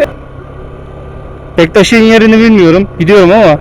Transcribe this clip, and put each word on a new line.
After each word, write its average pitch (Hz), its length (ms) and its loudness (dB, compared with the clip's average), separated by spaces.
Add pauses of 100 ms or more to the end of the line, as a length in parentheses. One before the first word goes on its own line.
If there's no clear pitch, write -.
(1600)
Bektaş'ın 175 380 0
yerini 220 420 2
bilmiyorum. 202 500 2 (100)
Biliyorum 180 340 2
ama 185 280 2